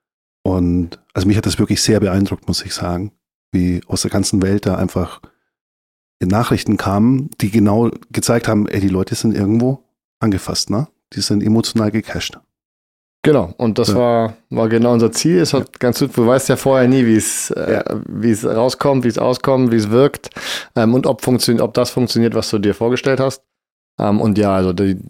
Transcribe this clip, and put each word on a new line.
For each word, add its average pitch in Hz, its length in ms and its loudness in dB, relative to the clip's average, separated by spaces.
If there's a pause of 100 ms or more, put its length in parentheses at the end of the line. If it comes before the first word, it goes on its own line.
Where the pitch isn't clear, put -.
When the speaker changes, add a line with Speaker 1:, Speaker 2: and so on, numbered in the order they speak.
(420)
Speaker 1:
Und, 87 560 0 (160)
also, 92 120 0
mich 101 100 4
hat 107 100 -2
das 92 120 -2
wirklich 101 240 0
sehr 107 180 2
beeindruckt, 98 480 -2
muss - 160 -4
ich 92 100 -10
sagen, 92 380 -6 (400)
wie 90 340 0
aus - 160 -4
der - 80 -4
ganzen 98 320 0
Welt 98 240 0
da 92 100 0
einfach 90 440 -4 (1000)
Nachrichten 101 540 0
kamen, 120 540 0 (100)
die 104 100 -2
genau 107 400 2 (220)
gezeigt 117 340 0
haben, 107 220 0
ey, - 120 -2
die 98 80 0
Leute 92 260 -2
sind 110 200 0
irgendwo 113 500 0 (360)
angefasst, 95 500 -2
ne? 117 160 -2 (280)
Die 101 60 -6
sind 104 220 0
emotional 110 480 0
gecasht. - 480 -6 (840)
Speaker 2:
Genau, 123 360 2
und 113 200 0
das 110 100 0
Speaker 1:
Ja. 104 80 0
Speaker 2:
war, 117 380 0 (140)
war 117 220 -2
genau 117 240 4
unser 117 180 2
Ziel. 170 280 2
Es 156 120 0
hat 131 100 0
Speaker 1:
Ja. - 160 -12
Speaker 2:
ganz 123 200 0
gut, 139 180 -2
du 117 100 4
weißt 127 220 2
ja 135 80 2
vorher 131 320 2
nie, 131 160 4
wie 113 120 4
es, - 340 -2
äh, 87 240 -2
Speaker 1:
Ja. - 100 -4 (220)
Speaker 2:
wie 107 240 -2
es 110 160 0
rauskommt, 123 580 0
wie 120 40 2
es 113 100 -2
auskommt, 127 540 0
wie 117 40 2
es 104 140 0
wirkt, 135 400 2 (440)
ähm, 117 200 2
und 135 120 0
ob 135 140 -2
funktio-, 120 420 0
ob 113 120 -4
das 123 160 0
funktioniert, 117 440 0
was 110 140 -2
du 110 100 -2
dir 101 160 0
vorgestellt 123 460 -2
hast. 135 220 -2 (560)
Ähm, 104 240 0
und 107 160 2
ja, 101 160 2
also 92 180 0
die 95 260 0 (120)